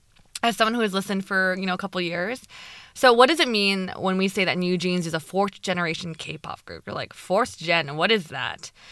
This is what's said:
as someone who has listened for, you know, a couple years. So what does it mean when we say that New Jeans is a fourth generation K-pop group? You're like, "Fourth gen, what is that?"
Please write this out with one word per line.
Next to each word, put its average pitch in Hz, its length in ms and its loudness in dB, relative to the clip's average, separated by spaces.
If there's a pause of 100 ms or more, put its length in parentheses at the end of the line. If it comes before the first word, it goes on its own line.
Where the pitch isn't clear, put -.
(420)
as 233 160 0
someone 226 160 2
who 240 60 0
has 208 120 0
listened 190 320 -2
for, 185 340 0
you 190 60 -6
know, 185 80 -2
a 185 60 -4
couple 185 240 -6
years. 175 400 -4 (500)
So 254 200 6
what 247 160 10
does 330 120 2
it 277 80 4
mean 196 480 0
when 185 200 0
we 190 120 2
say 190 180 0
that 147 100 2
New 180 220 0
Jeans 180 280 -2
is 160 60 -8
a 160 80 -2
fourth 196 400 -4
generation 175 540 -4
K-pop - 500 -14
group? 80 220 -16
You're - 80 -10
like, 135 180 -10
"Fourth - 460 -2
gen, 160 380 0
what 180 140 2
is 208 180 0
that?" 127 420 -8 (220)